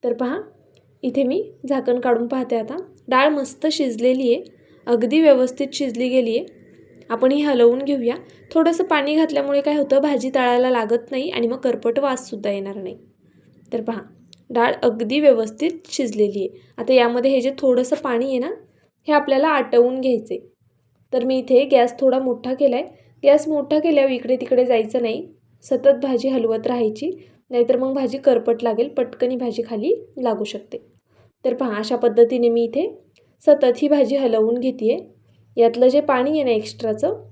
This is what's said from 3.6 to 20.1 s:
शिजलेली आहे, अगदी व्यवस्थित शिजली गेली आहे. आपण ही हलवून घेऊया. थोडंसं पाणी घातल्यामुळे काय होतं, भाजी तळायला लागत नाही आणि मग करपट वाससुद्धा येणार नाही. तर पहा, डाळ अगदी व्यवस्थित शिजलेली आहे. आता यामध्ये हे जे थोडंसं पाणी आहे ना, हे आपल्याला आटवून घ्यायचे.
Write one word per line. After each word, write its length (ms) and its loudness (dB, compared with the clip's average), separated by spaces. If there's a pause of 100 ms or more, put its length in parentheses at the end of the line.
शिजलेली 640 0
आहे, 80 -6 (440)
अगदी 340 2
व्यवस्थित 520 4
शिजली 360 -4
गेली 300 0
आहे. 240 -12 (480)
आपण 220 2
ही 100 0
हलवून 360 4
घेऊया. 360 -2 (360)
थोडंसं 340 2
पाणी 300 0
घातल्यामुळे 460 0
काय 160 -2
होतं, 240 2
भाजी 340 -2
तळायला 360 2
लागत 400 -2
नाही 200 -4
आणि 160 -2
मग 100 -4
करपट 420 -2
वाससुद्धा 520 -4
येणार 260 -8
नाही. 200 -12 (760)
तर 80 -4
पहा, 200 -8 (500)
डाळ 220 0 (100)
अगदी 380 -2
व्यवस्थित 500 2 (160)
शिजलेली 540 -2
आहे. 380 -10
आता 140 0
यामध्ये 380 2
हे 100 2
जे 180 -2
थोडंसं 380 0
पाणी 300 -4
आहे 120 -2
ना, 120 -4 (580)
हे 40 2
आपल्याला 360 2
आटवून 520 2
घ्यायचे. 380 -2 (720)